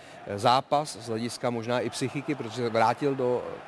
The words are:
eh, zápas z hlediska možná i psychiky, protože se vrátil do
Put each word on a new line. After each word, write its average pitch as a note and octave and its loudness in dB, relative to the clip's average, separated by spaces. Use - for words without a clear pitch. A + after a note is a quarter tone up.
eh, G2+ -4
zápas C3+ 4
z A2 -12
hlediska A#2 -2
možná A#2+ -2
i A2+ -2
psychiky, C#3 -4
protože B2 -6
se A#2 0
vrátil A#2 4
do B2 0